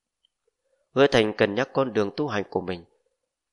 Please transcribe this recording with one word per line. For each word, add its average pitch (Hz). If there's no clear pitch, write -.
Hứa 139
Thành 110
cân 101
nhắc 123
con 135
đường 101
tu 151
hành 101
của 92
mình, 87